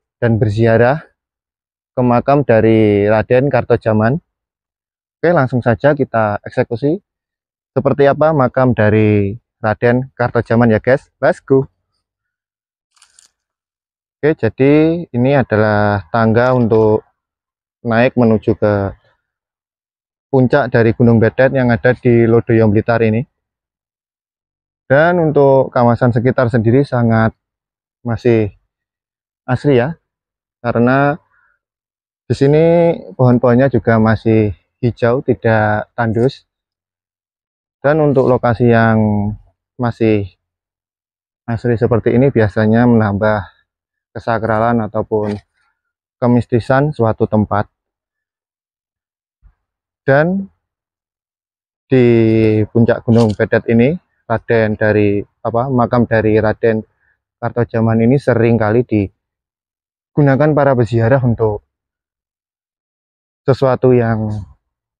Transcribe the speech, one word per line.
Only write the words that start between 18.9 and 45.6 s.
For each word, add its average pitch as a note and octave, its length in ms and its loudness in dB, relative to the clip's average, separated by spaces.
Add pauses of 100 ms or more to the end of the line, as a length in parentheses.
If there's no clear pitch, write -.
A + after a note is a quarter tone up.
puncak C3 400 0
dari A#2 240 2
Gunung A#2 240 2
Betet C3 400 0
yang B2 160 0
ada A#2 240 0
di A#2 320 2
Lodoyo A2+ 400 2
Blitar A2 320 -2
ini. A2+ 240 -2 (1600)
Dan D#3+ 480 0
untuk C3+ 400 2
kawasan A#2+ 400 2
sekitar B2 400 0
sendiri A#2 320 2
sangat A2+ 480 0 (720)
masih A2+ 480 -2 (960)
asri B2+ 320 0
ya, D3 160 -6 (640)
karena B2+ 560 -2 (1120)
di B2 100 -4
sini D3+ 280 2 (500)
pohon-pohonnya B2 560 2
juga A2+ 320 0
masih A2 480 0 (320)
hijau, A#2+ 400 -2
tidak G#2+ 720 -2
tandus. A#2 480 -2 (1400)
Dan D3+ 240 0
untuk C3+ 240 2
lokasi A#2+ 440 0
yang A2+ 280 2 (800)
masih A2 480 -2 (1200)
asri A#2 320 -4
seperti A#2 400 0
ini C3+ 160 2
biasanya A2 500 0
menambah G#2+ 640 0 (640)
kesakralan A2+ 800 -2
ataupun G#2 480 -4 (800)